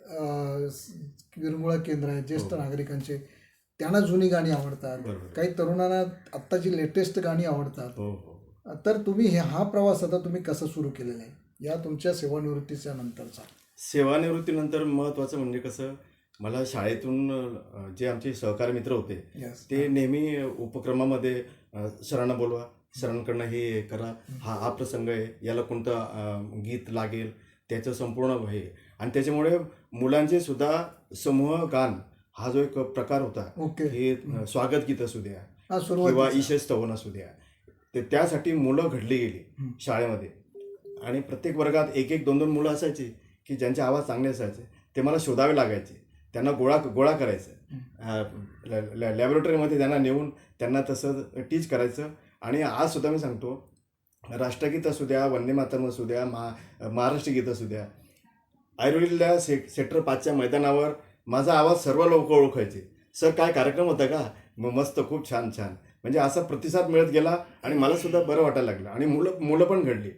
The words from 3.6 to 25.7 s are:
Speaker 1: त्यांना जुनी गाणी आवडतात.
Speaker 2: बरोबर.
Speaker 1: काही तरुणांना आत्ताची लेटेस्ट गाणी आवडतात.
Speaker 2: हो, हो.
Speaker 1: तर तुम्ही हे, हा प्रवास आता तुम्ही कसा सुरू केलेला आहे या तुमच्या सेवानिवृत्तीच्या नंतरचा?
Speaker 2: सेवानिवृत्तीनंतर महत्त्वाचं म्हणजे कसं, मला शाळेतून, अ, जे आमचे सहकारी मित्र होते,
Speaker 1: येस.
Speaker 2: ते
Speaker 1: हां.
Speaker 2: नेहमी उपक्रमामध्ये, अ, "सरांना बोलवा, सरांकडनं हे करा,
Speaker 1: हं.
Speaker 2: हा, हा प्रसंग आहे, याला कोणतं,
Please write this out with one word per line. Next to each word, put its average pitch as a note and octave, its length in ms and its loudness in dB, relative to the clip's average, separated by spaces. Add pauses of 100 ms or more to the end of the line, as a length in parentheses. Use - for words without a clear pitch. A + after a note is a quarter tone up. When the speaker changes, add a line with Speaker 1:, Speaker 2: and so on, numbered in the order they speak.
Speaker 1:
त्यांना F3 200 2
जुनी F#3 280 4
गाणी E3 220 2
आवडतात. C#3 500 -4
Speaker 2:
बरोबर. G#2 180 -8
Speaker 1:
काही D#3+ 340 -2
तरुणांना F3+ 480 0 (340)
आत्ताची F3 440 -2
लेटेस्ट F3+ 420 0
गाणी E3 240 0
आवडतात. C#3 540 -4
Speaker 2:
हो, G#2 140 -4
हो. - 440 -16 (300)
Speaker 1:
तर G#3+ 120 4
तुम्ही G#3 300 2
हे, E3+ 100 4
हा E3 260 0
प्रवास G3+ 400 4
आता F3 140 2
तुम्ही F3+ 260 -4
कसा D#3 220 -4
सुरू D3+ 240 -4
केलेला A#2+ 340 -8
आहे - 420 -18
या D#3 100 -2
तुमच्या D#3+ 380 -2
सेवानिवृत्तीच्या C#3+ 800 -4
नंतरचा? A#2 480 -12 (360)
Speaker 2:
सेवानिवृत्तीनंतर D#3 1040 2
महत्त्वाचं C#3+ 540 0
म्हणजे B2 220 -2
कसं, C3 340 -8 (460)
मला A2+ 260 -4
शाळेतून, C3 680 -2 (260)
अ, G2 320 -14 (100)
जे B2 80 0
आमचे A#2+ 260 -4
सहकारी A2+ 380 -2
मित्र B2 200 -4
होते, G2+ 440 -4
Speaker 1:
येस. B2 360 -14
Speaker 2:
ते C3+ 40 -2
Speaker 1:
हां. C#3 180 2
Speaker 2:
नेहमी C#3+ 500 0
उपक्रमामध्ये, B2+ 1000 -2 (300)
अ, G#2 140 -8 (220)
"सरांना B2 240 0
बोलवा, A#2 300 -2 (380)
सरांकडनं A#2 440 -4
हे A2+ 360 -2
करा, A2 240 -8
Speaker 1:
हं. A2+ 360 -12
Speaker 2:
हा, A2 140 -6
हा A2 140 -4
प्रसंग A#2 400 -6
आहे, A2 360 -6
याला A#2 160 -2
कोणतं, A#2+ 300 -4